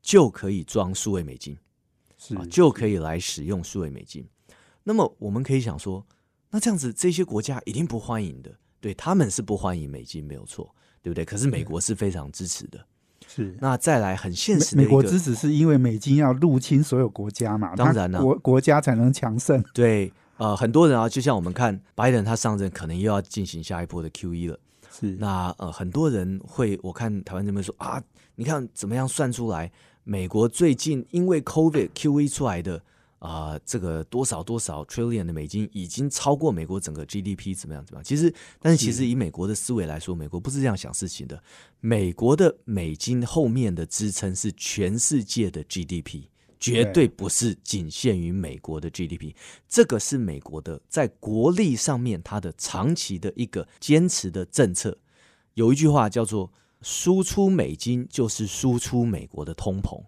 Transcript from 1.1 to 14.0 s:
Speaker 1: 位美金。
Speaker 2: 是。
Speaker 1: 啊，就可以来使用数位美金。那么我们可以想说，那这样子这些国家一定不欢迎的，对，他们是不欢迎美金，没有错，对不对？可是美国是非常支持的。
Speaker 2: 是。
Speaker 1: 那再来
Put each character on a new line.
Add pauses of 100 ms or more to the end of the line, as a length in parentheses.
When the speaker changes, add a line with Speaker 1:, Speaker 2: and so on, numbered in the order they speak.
Speaker 1:
位
美
金。 (600)
Speaker 2:
是。
Speaker 1:
啊，
就
可
以
来
使
用
数
位
美
金。 (600)
那
么
我
们
可
以
想
说， (440)
那
这
样
子
这
些
国
家
一
定
不
欢
迎
的， (240)
对，
他
们
是
不
欢
迎
美
金，
没
有
错， (280)
对
不
对？
可
是
美
国
是
非
常
支
持
的。 (400)
Speaker 2:
是。
Speaker 1:
那
再
来